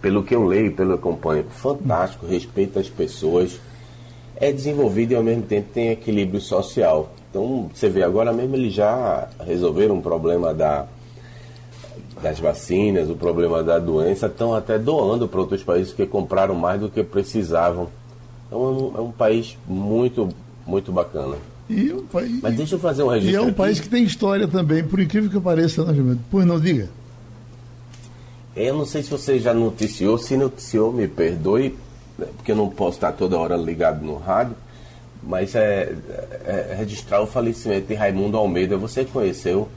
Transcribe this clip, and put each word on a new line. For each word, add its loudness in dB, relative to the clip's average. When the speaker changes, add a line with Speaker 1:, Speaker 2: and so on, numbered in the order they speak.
Speaker 1:
pelo 2
que 0
eu 4
leio, 4
pelo 2
que 4
eu 0
acompanho, 0
fantástico, -2
respeita -2
as -4
pessoas, -2
é 2
desenvolvido 2
e 4
ao 2
mesmo 2
tempo -2
tem 0
equilíbrio 0
social. 0
Então, -4
você 0
vê, 4
agora 2
mesmo -2
eles 0
já 0
resolveram 2
o -4
problema 0
da, 0
das -4
vacinas, 2
o -2
problema 2
da 4
doença, 2
estão 0
até 0
doando 2
pra -2
outros -2
países 0
que 0
compraram 0
mais 0
do -4
que -2
precisavam. 0
Então, -6
é 0
um, -4
é -4
um -6
país 0
muito, 0
muito -2
bacana. -2
Speaker 2:
E 0
um -6
país, -4
Speaker 1:
Mas 0
deixa -2
eu -2
fazer 0
um 4
Speaker 2:
e 2
Speaker 1:
registro 2
Speaker 2:
é 2
um 2
Speaker 1:
aqui. 0
Speaker 2:
país 2
que -10
tem 4
história 2
também, 2
por 0
incrível 2
que 0
pareça, 2
né, 2
Jamildo? 2
Pois 4
não, 4
diga. 2
Speaker 1:
Eu 0
não 0
sei -4
se -8
você 2
já 2
noticiou, 2
se -2
noticiou, 0
me 0
perdoe, 0
né, -6
porque -4
eu 2
não 2
posso -2
estar -2
toda 0
hora 0
ligado 0
no -6
rádio, 0
mas -4
é, 2
é, -4
é -6
registrar -2
o 0
falecimento -2
de -4
Raimundo 0
Almeida. 2
Você -2
conheceu? 0